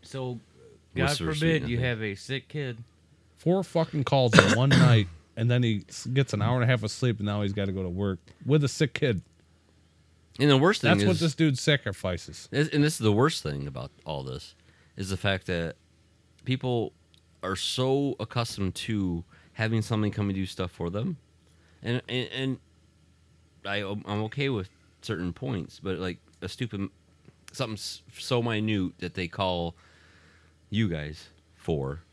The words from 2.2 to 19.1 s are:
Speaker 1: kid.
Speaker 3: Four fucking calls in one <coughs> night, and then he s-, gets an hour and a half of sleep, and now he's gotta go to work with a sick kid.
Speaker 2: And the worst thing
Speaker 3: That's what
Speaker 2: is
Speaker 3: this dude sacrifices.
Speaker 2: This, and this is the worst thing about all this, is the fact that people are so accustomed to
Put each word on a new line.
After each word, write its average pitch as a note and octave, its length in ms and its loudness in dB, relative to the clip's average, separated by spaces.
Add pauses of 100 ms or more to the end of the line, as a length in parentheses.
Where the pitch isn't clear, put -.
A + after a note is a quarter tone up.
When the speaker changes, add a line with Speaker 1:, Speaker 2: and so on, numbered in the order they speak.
Speaker 1:
kid. B2 360 -8 (540)
Speaker 3:
Four F3+ 260 2
fucking D#3+ 420 0
calls C3 320 6
in F3 180 8
one C3+ 140 4
<coughs> - 0 -
night, C3+ 380 8 (280)
and A#2 160 0
then B2 120 4
he A2 260 0
s-, - 180 -12
gets C3 260 0
an G#2 80 0
hour A#2 140 2
and B2 80 2
a A#2 40 2
half B2 160 2
of G#2+ 80 -4
sleep, A#2+ 260 0
and G#2 80 -4
now G#2 160 -2
he's G2 120 -2
gotta G2 200 -2
go F#2 100 -4
to F2+ 60 -4
work F#2+ 300 -2 (260)
with D3 180 4
a C#3 60 0
sick - 240 -2
kid. A#2 280 0 (1160)
Speaker 2:
And C#3+ 100 6
the C#3 80 8
worst E3+ 240 4
thing C#3+ 100 4
Speaker 3:
That's G3 120 6
what G3+ 120 6
Speaker 2:
is D3+ 40 -2
Speaker 3:
this D#3+ 160 0
dude D3+ 240 2
sacrifices. G2 920 -2
Speaker 2:
This, D3 180 0
and D3+ 140 2
this D#3 100 2
is - 60 -6
the A2 120 4
worst B2+ 320 2
thing C#2+ 240 -6
about C2 240 -10 (140)
all C#2+ 180 -6
this, C2 320 -12 (400)
is F#2+ 140 -8
the F#2+ 80 -2
fact G2 300 -2
that E2+ 280 -4 (720)
people B2 480 -2 (500)
are F#2+ 140 -2
so C3+ 600 0
accustomed G#2+ 560 -4
to F#2 480 -2 (300)